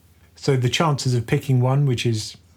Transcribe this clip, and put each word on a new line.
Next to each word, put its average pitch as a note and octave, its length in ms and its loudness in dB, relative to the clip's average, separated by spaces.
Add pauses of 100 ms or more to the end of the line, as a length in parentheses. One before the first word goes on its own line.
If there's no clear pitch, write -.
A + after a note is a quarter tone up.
(360)
So C#3 220 0
the B2 120 0
chances C#3 460 0
of A#2 100 -2
picking C#3 360 0
one, C3+ 240 2
which B2+ 200 0
is A2+ 300 -4 (220)